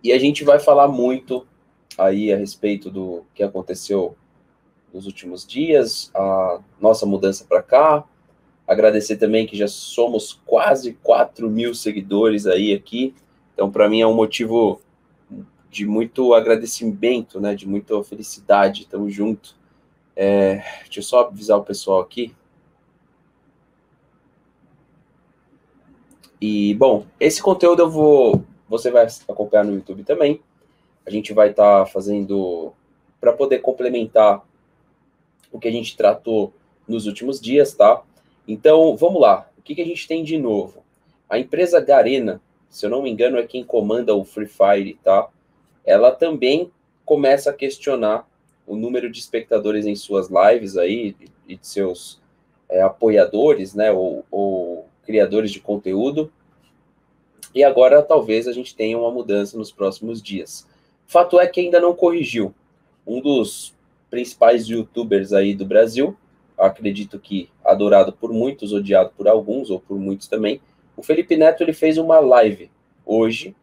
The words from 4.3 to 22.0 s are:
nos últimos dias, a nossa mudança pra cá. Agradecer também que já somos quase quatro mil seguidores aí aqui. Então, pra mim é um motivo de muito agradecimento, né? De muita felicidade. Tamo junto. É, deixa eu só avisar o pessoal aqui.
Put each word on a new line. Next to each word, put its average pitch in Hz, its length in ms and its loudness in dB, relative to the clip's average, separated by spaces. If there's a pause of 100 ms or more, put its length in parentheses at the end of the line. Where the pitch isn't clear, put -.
nos 98 140 -18
últimos 90 400 -18
dias, 139 680 -2
a 95 440 -2 (220)
nossa 110 240 2
mudança 98 420 -2
pra - 140 0
cá. 151 420 2 (640)
Agradecer 107 500 0
também 110 280 0
que 104 100 -16
já 101 120 -4
somos - 800 -6
quase 131 460 0 (100)
quatro - 440 0
mil 117 280 -4
seguidores 101 720 -2
aí 98 260 0
aqui. 123 400 -8 (400)
Então, 98 160 -4
pra 104 180 2
mim 110 140 0
é 110 60 4
um 110 80 2
motivo 110 680 -2 (880)
de 104 160 -10
muito 113 480 0
agradecimento, 113 1080 -2
né? 104 140 -4
De 98 140 -12
muita 101 360 -6
felicidade. 101 840 -2
Tamo 101 240 -8
junto. 104 500 -8 (540)
É, 98 420 2 (260)
deixa - 160 -16
eu 101 40 -14
só 123 180 2
avisar 104 360 -2
o 101 60 -2
pessoal 98 360 -2
aqui. 117 360 -10 (4000)